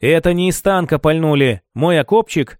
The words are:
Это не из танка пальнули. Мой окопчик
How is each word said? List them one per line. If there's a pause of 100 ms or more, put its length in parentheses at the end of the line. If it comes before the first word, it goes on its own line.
Это
не
из
танка
пальнули. (140)
Мой
окопчик